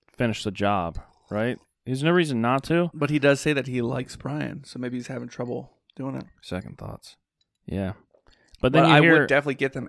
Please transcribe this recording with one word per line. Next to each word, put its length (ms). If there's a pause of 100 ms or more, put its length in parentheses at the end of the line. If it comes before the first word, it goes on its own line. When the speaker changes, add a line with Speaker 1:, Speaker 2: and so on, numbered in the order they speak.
(180)
Speaker 1:
finish 260
the 80
job, 480 (320)
right? 260 (280)
There's 180
no 80
reason 300
not 240
to. 280
Speaker 2:
But 160
he 80
does 220
say 140
that 140
he 140
likes 360
Brian, 480
so 120
maybe 200
he's 100
having 220
trouble 420 (240)
doing 200
it. 100 (160)
Speaker 1:
Second 360
thoughts. 380 (500)
Yeah. 280 (680)
But 120
Speaker 2:
But 0
Speaker 1:
then 160
you 60
Speaker 2:
I 60
Speaker 1:
hear 200
Speaker 2:
would 80
definitely 260
get 160
them 180